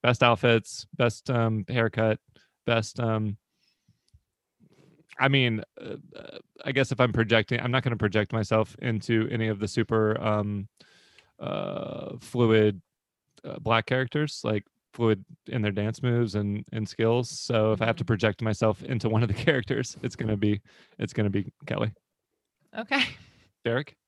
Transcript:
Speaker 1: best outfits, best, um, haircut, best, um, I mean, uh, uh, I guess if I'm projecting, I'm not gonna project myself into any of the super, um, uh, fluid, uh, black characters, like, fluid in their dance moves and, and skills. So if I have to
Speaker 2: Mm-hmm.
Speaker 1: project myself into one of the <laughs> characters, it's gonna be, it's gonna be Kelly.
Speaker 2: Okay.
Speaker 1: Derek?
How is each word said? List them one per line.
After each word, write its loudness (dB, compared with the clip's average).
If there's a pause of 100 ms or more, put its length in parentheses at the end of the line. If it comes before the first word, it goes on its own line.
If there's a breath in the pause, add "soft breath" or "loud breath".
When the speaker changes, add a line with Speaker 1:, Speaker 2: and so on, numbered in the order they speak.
Speaker 1:
best 4
outfits, 4 (100)
best, 0
um, 0
haircut, 0 (460 soft breath)
best, 0
um, -2 (1800)
I 4
mean, 2 (180)
uh, -10 (200)
uh, -18 (240)
I -6
guess 0
if -4
I'm 6
projecting, 2
I'm -4
not 0
gonna -2
project 0
myself 0
into 0
any -2
of -2
the -2
super, 0
um, -2 (720 soft breath)
uh, -8
fluid, 4 (600)
uh, -12
black 0
characters, -4
like, -2 (260)
fluid 0 (220)
in -4
their 0
dance -4
moves 0
and, -2
and -4
skills. 0
So 0
if 0
I 2
have 2
to -6
Speaker 2:
Mm-hmm. -6
Speaker 1:
project 2
myself 2
into -2
one 4
of 2
the 0
<laughs> -
characters, 0
it's -6
gonna -2
be, 2 (380 soft breath)
it's -6
gonna 0
be -4 (160)
Kelly. -2 (840)
Speaker 2:
Okay. -2 (600 loud breath)
Speaker 1:
Derek? -2 (120)